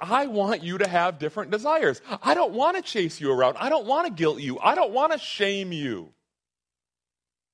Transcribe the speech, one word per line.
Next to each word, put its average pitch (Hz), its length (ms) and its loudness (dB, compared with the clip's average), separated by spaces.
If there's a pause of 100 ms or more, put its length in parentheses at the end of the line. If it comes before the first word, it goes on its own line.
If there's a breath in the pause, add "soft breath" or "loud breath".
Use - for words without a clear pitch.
"I 247 260 0
want 202 340 0
you 175 160 -4
to 196 120 0
have 175 280 2
different 151 320 -6
desires. 220 520 2 (200 loud breath)
I 285 120 2
don't 302 200 2
want 294 220 2
to 370 80 -4
chase 175 380 -4
you 139 100 0
around. 127 260 4
I 240 120 -2
don't 277 180 0
want 311 200 0
to 240 60 -6
guilt 151 280 0
you. 131 180 -6
I 240 160 4
don't 294 160 2
want 294 220 2
to 302 40 0
shame 196 540 -4
you. 117 380 -6 (1400)